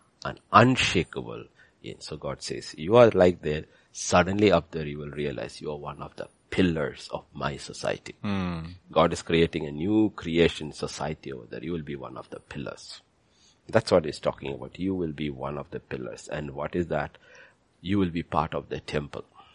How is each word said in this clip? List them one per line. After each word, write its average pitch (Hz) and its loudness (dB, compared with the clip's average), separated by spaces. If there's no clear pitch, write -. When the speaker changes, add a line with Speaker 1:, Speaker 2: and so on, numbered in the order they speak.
Speaker 1:
and - -8
unshakable. 80 4
In, - -12
so - -12
God 71 -8
says, - -10
"You 85 2
are 120 12
like 90 6
there, 76 -4
suddenly 95 4
up 85 2
there 78 -6
you 73 -8
will 73 -10
realize 71 -8
you 76 -6
are 73 -6
one 73 -12
of - -14
the - -12
pillars 80 0
of - -10
my 71 -6
society." - -8
Speaker 2:
Hmm. 92 -4
Speaker 1:
God 82 4
is - -8
creating 82 2
a 73 -8
new 101 2
creation 82 0
society - -8
over 60 -12
there. 58 -12
You 78 -6
will 82 -6
be 71 -10
one 64 -12
of - -16
the - -14
pillars. - -14
That's - 2
what 87 6
he's 71 -6
talking 69 -4
about. 65 -12
You 95 -2
will 87 -4
be 73 -6
one 69 -8
of 69 -10
the - -8
pillars. 62 -12
And 76 -8
what 73 -8
is 85 0
that? 76 -2
You 98 0
will 95 2
be 80 -4
part 78 -2
of 71 -6
the 71 -6
temple. 71 -6